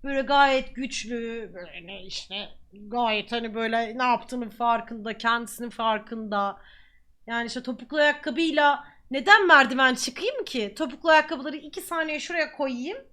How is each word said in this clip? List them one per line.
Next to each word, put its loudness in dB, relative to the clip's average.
Böyle -2
gayet 4
güçlü, -8
böyle -16
işte -10
gayet -2
hani -4
böyle -2
ne 0
yaptığının -2
farkında, -2
kendisinin -4
farkında. -4
Yani -4
işte -8
topuklu -6
ayakkabıyla 2
neden 6
merdiven 8
çıkayım -6
ki? -6
Topuklu -4
ayakkabıları 2
iki -14
saniye -4
şuraya -4
koyayım. -6